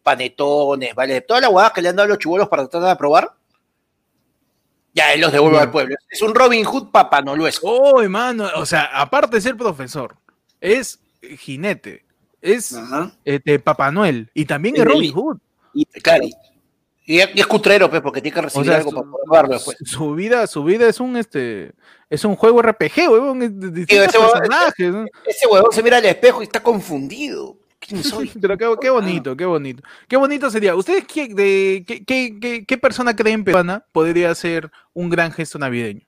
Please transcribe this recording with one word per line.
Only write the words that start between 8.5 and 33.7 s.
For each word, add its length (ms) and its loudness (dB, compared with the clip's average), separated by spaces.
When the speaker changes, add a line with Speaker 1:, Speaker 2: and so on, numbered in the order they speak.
Speaker 2:
o 100 -4
sea, 180 0
aparte 440 0
de 40 2
ser 160 -4
profesor, 580 -8
es 380 -2
jinete, 680 -10
es, 320 0
Speaker 3:
Ajá. 360 -8
Speaker 2:
este, 320 0
Papá 340 -2
Noel, 420 -2
y 120 -4
también 300 -4
Speaker 3:
El 60 2
Speaker 2:
es 60 4
Speaker 3:
del 60 4
Speaker 2:
Robin 200 0
Hood. 240 -4
Speaker 3:
Y, 120 -2
Speaker 1:
Claro. 240 4
Y 140 2
es, 160 2
y 60 2
es 60 2
cutrero, 420 4
pues, 120 -2
porque 200 -6
tiene 120 -8
que 60 -2
Speaker 2:
O 40 -4
Speaker 1:
recibir 240 -2
Speaker 2:
sea, 100 4
Speaker 1:
algo 140 -2
Speaker 2:
su, 40 -12
Speaker 1:
para 140 -10
poder 200 -10
verlo 260 6
después. 280 -10
Speaker 2:
su 320 -6
vida, 320 0
su 160 -8
vida 240 2
es 140 0
un, 160 -6
este, 560 -8
es 140 -6
un 140 0
juego 240 6
R 140 2
P 140 -2
G, 220 2
huevón, 320 2
es 160 -6
de 80 -10
Speaker 1:
Sí, 60 -10
Speaker 2:
distintos 340 4
Speaker 1:
ese 120 2
huevón, 200 4
Speaker 2:
personajes, 540 0
¿no? 120 -6
Speaker 1:
ese 220 -2
huevón 260 6
se 100 -2
mira 140 4
al 80 2
espejo 360 4
y 40 -8
está 180 -8
confundido. 960 -4
¿Quién 280 -10
soy? 300 -6
Speaker 2:
<laughs> 60 -16
Pero 160 -2
qué, 220 -2
qué 100 -2
bonito, 460 -2
qué 100 -6
bonito. 380 -6
Qué 80 -4
bonito 340 0
sería. 280 0
¿Ustedes 280 -2
qué, 220 -8
de, 580 0
qué, 200 -14
qué, 340 -4
qué, 260 -8
qué 120 -4
persona 360 -2
creen 300 -2
peruana 480 0